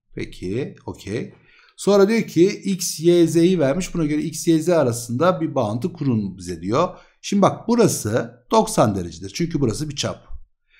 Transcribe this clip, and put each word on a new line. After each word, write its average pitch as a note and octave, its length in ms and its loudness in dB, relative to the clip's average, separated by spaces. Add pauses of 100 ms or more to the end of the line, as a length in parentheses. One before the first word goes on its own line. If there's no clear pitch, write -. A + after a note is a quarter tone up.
(140)
Peki, A2 600 -8 (100)
okey. G#2 480 -10 (420)
Sonra G3 340 4
diyor A3+ 120 2
ki F#3 420 2
x, F#3 360 -4
y, E3+ 280 4
z'yi E3+ 320 4
vermiş. D3+ 340 0
Buna E3 120 -2
göre D3+ 160 -2
x, D#3 260 -6
y, D#3+ 140 4
z D#3 80 -2
arasında D#3 720 0
bir C#3 140 -4
bağıntı A#2 380 -2
kurun G#2+ 440 -2
bize F2 240 -10
diyor. B2+ 280 0 (320)
Şimdi G3+ 200 0
bak - 260 0
burası D#3+ 840 0
doksan E3 440 2
derecedir. F2 400 -10
Çünkü E3 260 -2
burası B2 280 -2
bir C#3 60 -10
çap. - 320 -8 (520)